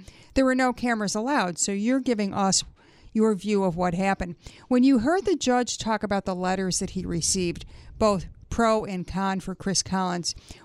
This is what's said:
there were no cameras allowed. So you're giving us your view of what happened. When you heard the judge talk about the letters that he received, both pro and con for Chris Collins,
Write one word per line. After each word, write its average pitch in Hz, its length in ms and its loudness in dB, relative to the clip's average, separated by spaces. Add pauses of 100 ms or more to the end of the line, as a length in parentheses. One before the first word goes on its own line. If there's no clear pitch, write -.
(340)
there 269 100 4
were 254 100 4
no 254 180 2
cameras 226 440 -2
allowed. 214 420 0
So - 140 -2
you're 220 280 2
giving 214 320 0
us 190 300 2 (500)
your 220 220 4
view 196 300 0
of 175 100 0
what 180 200 0
happened. 190 420 -2 (320)
When 247 160 6
you 269 160 6
heard 339 240 2
the 381 100 2
judge 247 420 0
talk 220 280 -2
about 196 220 -2
the 190 80 -4
letters 185 440 -2
that 190 120 -4
he 185 140 -6
received, 175 600 -2 (340)
both 202 280 2 (240)
pro 220 340 2
and 185 200 -6
con 190 360 -4
for 185 160 -8
Chris - 260 -2
Collins, 180 540 -4 (280)